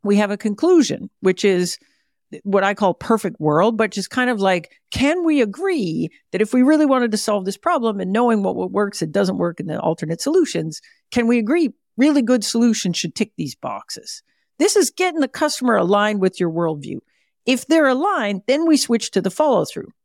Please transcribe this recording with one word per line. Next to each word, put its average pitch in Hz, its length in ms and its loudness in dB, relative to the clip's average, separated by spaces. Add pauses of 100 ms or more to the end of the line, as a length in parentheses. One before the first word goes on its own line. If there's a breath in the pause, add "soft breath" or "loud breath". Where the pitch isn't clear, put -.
we 202 120 2
have 208 160 2
a 208 60 -4
conclusion, 262 720 2 (100)
which 185 260 0
is 180 320 2 (640)
what 196 200 2
I 202 100 0
call 190 220 2
perfect - 440 -2
world, 165 380 2
but 220 140 0
just - 180 -8
kind 254 200 -2
of 226 100 -2
like, 185 320 0 (180 soft breath)
can 320 340 0
we 302 180 2
agree 202 680 -2 (220 soft breath)
that 185 100 -2
if 220 120 -2
we 254 100 4
really 302 240 4
wanted 247 240 2
to 208 60 -2
solve 202 280 -2
this 196 120 -6
problem 233 420 -2
and 185 120 -4
knowing 226 300 2
what, 185 140 -2
what 185 160 -6
works 202 300 -2
and 156 120 -6
doesn't 196 240 0
work 175 220 -4
in 190 80 -8
the 156 120 -6
alternate 160 420 -4
solutions, 214 600 -2 (300 soft breath)
can 240 160 0
we 240 100 4
agree 254 320 0 (280)
really 285 260 4
good 220 200 2
solutions 226 540 0
should - 180 -8
tick - 220 -4
these 147 160 -6
boxes? - 720 -12 (340)
This 392 180 2
is 370 140 4
getting 349 300 -2
the 269 80 0
customer 254 480 -2
aligned 202 460 2
with 185 180 0
your 175 100 0
worldview. 160 500 -4 (460)
If 254 220 -2
they're 311 200 4
aligned, 262 600 -2
then 302 200 2
we 311 100 4
switch - 340 -2
to 190 100 0
the 185 100 -2
follow-through. 240 580 0 (160)